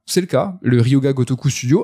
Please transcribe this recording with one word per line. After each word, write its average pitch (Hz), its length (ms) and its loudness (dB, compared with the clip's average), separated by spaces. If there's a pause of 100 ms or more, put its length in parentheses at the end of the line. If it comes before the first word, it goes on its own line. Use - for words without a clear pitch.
c'est - 140 -2
le 180 80 -2
cas. 127 340 -4
Le 123 180 2
Ryoga 135 320 2
Gotoku 131 380 -2
Studio 131 340 0